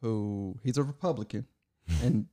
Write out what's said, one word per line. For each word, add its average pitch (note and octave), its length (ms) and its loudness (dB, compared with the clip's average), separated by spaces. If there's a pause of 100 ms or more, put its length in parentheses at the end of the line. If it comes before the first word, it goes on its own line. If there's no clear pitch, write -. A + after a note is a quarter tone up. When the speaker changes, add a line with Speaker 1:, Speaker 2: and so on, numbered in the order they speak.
Speaker 1:
who, G#2 640 -2
he's B2 160 0
a C#3+ 40 2
Republican, C#3 640 -2 (260)
Speaker 2:
<laughs> E2 300 0
Speaker 1:
and A2+ 300 4